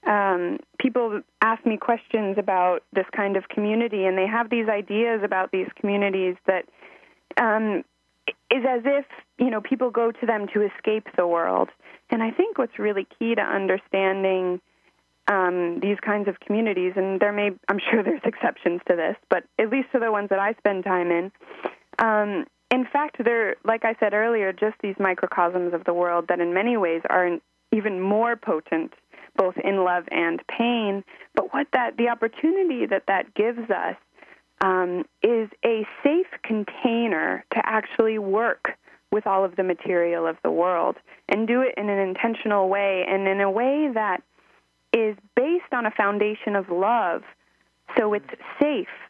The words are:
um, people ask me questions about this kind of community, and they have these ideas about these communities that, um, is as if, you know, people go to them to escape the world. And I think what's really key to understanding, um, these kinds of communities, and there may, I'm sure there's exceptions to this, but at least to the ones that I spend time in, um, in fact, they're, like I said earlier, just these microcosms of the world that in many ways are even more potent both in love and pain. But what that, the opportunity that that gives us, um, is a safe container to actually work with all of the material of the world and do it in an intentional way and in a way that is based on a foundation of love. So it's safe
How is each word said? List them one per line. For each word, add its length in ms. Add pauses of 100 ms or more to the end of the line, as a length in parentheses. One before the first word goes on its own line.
um, 520 (200)
people 420 (220)
ask 240
me 100
questions 640
about 440 (100)
this 120 (100)
kind 220
of 120
community, 560
and 120
they 100
have 240
these 180
ideas 540
about 280
these 180 (100)
communities 580 (100)
that, 180 (720)
um, 480 (640)
is 160
as 180
if, 200 (340)
you 120
know, 100
people 300
go 200
to 160
them 280
to 80
escape 440 (100)
the 100
world. 420 (420)
And 120
I 80
think 280
what's 200
really 280 (120)
key 160
to 80
understanding, 1160 (680)
um, 540
these 200
kinds 280
of 120
communities, 560
and 240
there 120
may, 180 (180)
I'm 100
sure 240
there's 220
exceptions 640
to 80
this, 200 (120)
but 160 (140)
at 120
least 220
to 60
the 120
ones 200
that 80
I 160
spend 300
time 260
in, 200 (680)
um, 480 (240)
in 160
fact, 360
they're, 420
like 200
I 140
said 160
earlier, 380
just 300
these 160
microcosms 760
of 100
the 100
world 340
that 120
in 140
many 220
ways 340
are 280 (340)
even 280
more 360
potent 560 (460)
both 180
in 280
love 260
and 380
pain. 540 (320)
But 200
what 180
that, 240
the 140
opportunity 760
that 220
that 280
gives 360
us, 260 (640)
um, 460 (160)
is 260 (160)
a 220 (160)
safe 240 (160)
container 1040 (100)
to 100
actually 540
work 580 (360)
with 140
all 180
of 120
the 60
material 640
of 160
the 80
world 460 (320)
and 180
do 160
it 160
in 100
an 100
intentional 680
way 400
and 200
in 120
a 100
way 440
that 280 (720)
is 240 (180)
based 380
on 140
a 40
foundation 680
of 140
love. 520 (760)
So 160
it's 160 (320)
safe 280 (220)